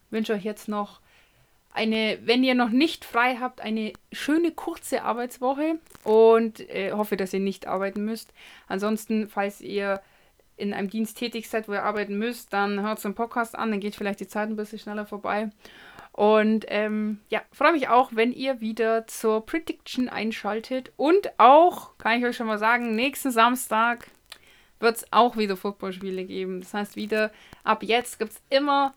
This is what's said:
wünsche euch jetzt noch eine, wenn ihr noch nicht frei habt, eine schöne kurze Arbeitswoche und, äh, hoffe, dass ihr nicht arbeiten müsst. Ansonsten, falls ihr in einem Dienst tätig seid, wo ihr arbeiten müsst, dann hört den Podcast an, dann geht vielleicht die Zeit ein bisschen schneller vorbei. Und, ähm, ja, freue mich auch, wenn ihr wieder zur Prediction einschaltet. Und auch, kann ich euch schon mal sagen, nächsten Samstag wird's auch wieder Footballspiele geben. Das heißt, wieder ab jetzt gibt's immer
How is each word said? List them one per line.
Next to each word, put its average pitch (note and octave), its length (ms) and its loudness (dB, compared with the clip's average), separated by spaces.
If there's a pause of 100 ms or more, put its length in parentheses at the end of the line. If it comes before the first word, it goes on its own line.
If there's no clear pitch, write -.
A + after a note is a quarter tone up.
wünsche A3 240 -2
euch G3+ 100 -4
jetzt G#3 240 -8
noch G#3 340 -6 (720)
eine, A3 500 0
wenn A#3+ 200 4
ihr B3+ 120 4
noch A#3+ 160 2
nicht C#4+ 340 2
frei B3 340 0
habt, B3 220 -8
eine A3 320 -4 (180)
schöne D#4+ 400 0
kurze - 520 -6
Arbeitswoche C4 760 -2 (260)
und, A3+ 560 6 (120)
äh, F#3 220 -4
hoffe, G#3 240 -2
dass F#3+ 160 -4
ihr G3 60 -2
nicht G3 280 -4
arbeiten G3 360 -4
müsst. A3+ 300 -8 (340)
Ansonsten, G#3+ 640 -2
falls G3+ 320 -4
ihr G3 400 -4 (540)
in G3+ 180 -4
einem G3 160 -4
Dienst A3 300 -6
tätig A#3 280 -6
seid, A3 200 -4
wo G3+ 60 -6
ihr G3+ 100 -2
arbeiten G#3 340 -2
müsst, A#3 340 -6
dann G3+ 300 0
hört G#3+ 220 -4
den G3+ 100 -4
Podcast A#3 420 -4
an, A3+ 140 -4
dann G#3 100 -2
geht G3+ 160 -6
vielleicht G3+ 260 -6
die F#3+ 60 -10
Zeit G#3+ 220 -4
ein A3 60 -6
bisschen G#3+ 240 -10
schneller G#3 260 -10
vorbei. G#3 460 -4 (640)
Und, G#3+ 560 4
ähm, G#3+ 500 -2 (100)
ja, G#3+ 220 -2
freue D4+ 220 4
mich C4+ 160 0
auch, B3+ 220 4
wenn A#3 220 2
ihr C4 260 -4
wieder A3+ 460 -2
zur A3 400 -2
Prediction - 640 -6
einschaltet. A3 880 -6
Und E4+ 400 4
auch, D4+ 640 8
kann A3+ 180 0
ich B3 80 0
euch A#3+ 120 -2
schon A#3 100 -4
mal G#3+ 100 -2
sagen, A3+ 380 0
nächsten C4+ 340 -2
Samstag A#3 800 2 (720)
wird's A3+ 300 0
auch A#3+ 280 4
wieder G3+ 200 0
Footballspiele F#3+ 680 -8
geben. F#3+ 360 -8
Das - 120 -16
heißt, G#3 220 -6
wieder G#3+ 360 -2 (320)
ab G#3+ 180 0
jetzt A3+ 380 -2
gibt's G#3+ 200 -8 (120)
immer C#4 460 2